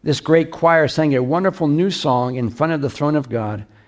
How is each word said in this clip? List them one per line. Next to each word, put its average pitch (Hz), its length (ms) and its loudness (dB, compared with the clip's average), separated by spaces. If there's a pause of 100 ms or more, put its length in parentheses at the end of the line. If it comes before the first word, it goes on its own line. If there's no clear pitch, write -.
this 147 160 -2
great 160 320 2
choir 165 360 2
sang 147 280 0
a 127 80 2
wonderful 175 440 0
new 165 220 2
song 127 460 0
in 120 160 -2
front 160 220 0
of 151 80 -2
the 139 100 -2
throne 147 240 -2
of 143 120 -2
God 107 380 -6 (220)